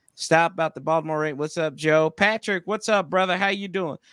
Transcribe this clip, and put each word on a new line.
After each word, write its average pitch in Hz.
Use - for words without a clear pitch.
Stop 165
about 160
the 135
Baltimore 156
Ravens. 151
What's 151
up, 156
Joe? 156
Patrick, 202
what's 214
up, 196
brother? 185
How 196
you 202
doing? 180